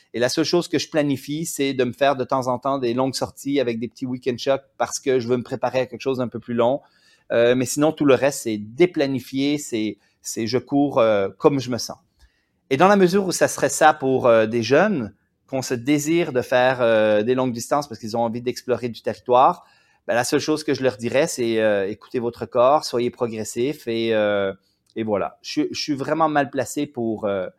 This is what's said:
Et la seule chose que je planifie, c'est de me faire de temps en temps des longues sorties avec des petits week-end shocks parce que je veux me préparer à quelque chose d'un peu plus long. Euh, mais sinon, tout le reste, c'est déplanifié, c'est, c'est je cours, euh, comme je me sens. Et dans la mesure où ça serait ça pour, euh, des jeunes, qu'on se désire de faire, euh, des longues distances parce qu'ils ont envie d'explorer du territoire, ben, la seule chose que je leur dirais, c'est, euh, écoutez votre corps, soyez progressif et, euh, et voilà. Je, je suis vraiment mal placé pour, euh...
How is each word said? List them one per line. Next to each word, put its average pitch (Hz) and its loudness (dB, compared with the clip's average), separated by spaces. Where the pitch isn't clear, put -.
Et 110 -6
la 123 2
seule 156 0
chose 175 0
que 151 -2
je - -6
planifie, 147 -2
c'est 139 -2
de 127 0
me 123 -2
faire 139 2
de 127 -4
temps 131 -2
en 127 -2
temps 139 -2
des 123 -2
longues 131 0
sorties 139 -4
avec 120 -2
des 117 -6
petits - -10
week-end 127 -6
shocks 135 -2
parce - -4
que 131 0
je 117 -4
veux 127 2
me 120 -6
préparer 127 -4
à 127 0
quelque 117 -14
chose 135 -4
d'un 123 -4
peu 117 -10
plus 120 -8
long. 120 2
Euh, 117 4
mais 127 0
sinon, 147 2
tout 156 -2
le 135 8
reste, 135 0
c'est 110 -4
déplanifié, 139 0
c'est, 110 -4
c'est 113 -6
je 123 -2
cours, 139 0
euh, 107 2
comme 143 4
je 120 -6
me 123 -4
sens. - -10
Et 135 2
dans 175 6
la 202 6
mesure 190 4
où 180 -2
ça 147 2
serait - -2
ça 156 6
pour, 131 0
euh, 113 6
des 117 -2
jeunes, 139 2
qu'on 131 -4
se 131 -4
désire 151 0
de 123 2
faire, 127 2
euh, 107 4
des 123 0
longues 131 0
distances 143 -2
parce 110 -16
qu'ils 113 -6
ont 117 0
envie 117 -4
d'explorer 120 -4
du 110 -12
territoire, 123 2
ben, 110 -2
la 123 2
seule 143 0
chose 151 -2
que 147 -2
je 123 -4
leur 123 0
dirais, 117 0
c'est, 117 -2
euh, 101 2
écoutez 110 -8
votre 117 -4
corps, 127 4
soyez 120 -2
progressif 120 -6
et, 113 -2
euh, 101 0
et 113 -4
voilà. 101 -2
Je, - -4
je - -8
suis 151 -4
vraiment 151 -2
mal 143 0
placé 139 -6
pour, 113 -6
euh... 98 -4